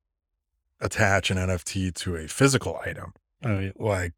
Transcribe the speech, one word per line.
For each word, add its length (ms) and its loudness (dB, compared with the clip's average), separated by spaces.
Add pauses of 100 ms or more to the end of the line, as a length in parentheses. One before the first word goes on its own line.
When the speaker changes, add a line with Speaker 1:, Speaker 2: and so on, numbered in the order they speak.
(800)
Speaker 1:
attach 500 2
an 60 2
N 120 0
F 140 0
T 280 -2
to 260 -6
a 100 -8
physical 580 2
item? 280 -8 (320)
Speaker 2:
Oh, 140 2
yeah. 180 -4
Speaker 1:
Like, 400 0